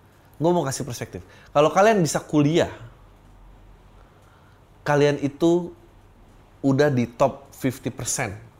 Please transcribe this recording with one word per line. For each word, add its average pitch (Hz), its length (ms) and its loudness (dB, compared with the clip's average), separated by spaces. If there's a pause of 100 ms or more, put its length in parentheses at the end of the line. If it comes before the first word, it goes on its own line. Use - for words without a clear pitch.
(340)
gue 160 160 -2
mau 175 160 0
kasih 131 160 -6
perspektif. 117 400 -12 (320)
Kalau 147 160 4
kalian 196 320 4
bisa 156 160 -2
kuliah, 147 560 0 (2000)
kalian 147 400 2
itu 170 480 0 (880)
udah 139 320 2
di 120 160 0
top - 480 -4
fifty - 320 -6
percent. 120 480 -8 (260)